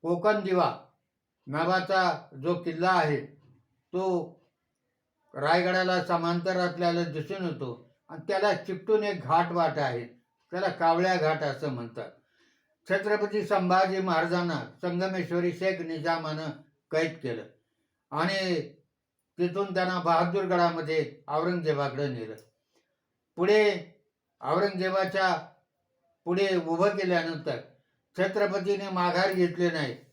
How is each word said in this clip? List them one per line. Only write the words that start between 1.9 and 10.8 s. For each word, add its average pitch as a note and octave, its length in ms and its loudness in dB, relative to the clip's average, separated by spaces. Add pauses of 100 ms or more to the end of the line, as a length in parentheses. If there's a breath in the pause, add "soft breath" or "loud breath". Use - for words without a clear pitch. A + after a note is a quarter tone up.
जो F3 120 0
किल्ला E3+ 340 -2
आहे D3 380 2 (680)
तो F3+ 440 -2 (1000)
रायगडाला F3+ 720 2
समांतर F3 520 0
आपल्याला F3 480 0
दिसून E3 400 -6
येतो C3 460 -8 (180)
आणि D#3+ 200 -16
त्याला G3 260 2
चिकटून G#3 500 0
एक F3+ 160 -2
घाट E3+ 320 2
वाट D#3+ 260 0
आहे, B2 260 -2 (460)
त्याला F#3 180 -2
कावळ्या E3+ 480 2